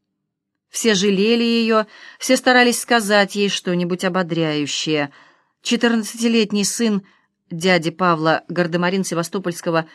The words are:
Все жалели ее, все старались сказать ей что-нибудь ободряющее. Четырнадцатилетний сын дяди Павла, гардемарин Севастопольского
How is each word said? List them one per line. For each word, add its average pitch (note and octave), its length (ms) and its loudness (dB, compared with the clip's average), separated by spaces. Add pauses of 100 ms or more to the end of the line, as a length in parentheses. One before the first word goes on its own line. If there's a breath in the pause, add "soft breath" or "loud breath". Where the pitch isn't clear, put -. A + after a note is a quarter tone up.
(680)
Все A3 240 0
жалели G#3 500 2
ее, A3+ 440 0 (320 loud breath)
все B3+ 180 2
старались B3 420 4
сказать G#3 560 2
ей G3+ 140 2
что-нибудь F3+ 560 -4
ободряющее. D#3 1080 -2 (500 soft breath)
Четырнадцатилетний A3+ 1040 0
сын G#3 380 0 (500 soft breath)
дяди E3+ 400 0
Павла, E3 560 0
гардемарин F3 560 -2
Севастопольского E3+ 920 -4